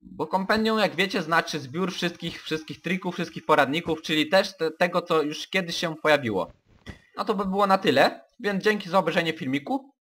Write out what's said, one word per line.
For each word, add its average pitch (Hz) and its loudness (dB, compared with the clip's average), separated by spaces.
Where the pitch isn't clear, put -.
Bo - -8
kompendium, 220 0
jak 202 0
wiecie, 190 0
znaczy 160 0
zbiór 165 -4
wszystkich, 175 -6
wszystkich 156 -8
trików, 180 -4
wszystkich - -8
poradników, 156 2
czyli 151 0
też 196 2
te, 160 -2
tego, 175 0
co 160 2
już 151 -6
kiedyś 175 -4
się 165 -4
pojawiło. 123 2
No 202 -6
to 185 0
by 196 -2
było 196 2
na 190 4
tyle, 156 4
więc 196 -2
dzięki 208 0
za 170 4
obejrzenie 165 2
filmiku. 147 -4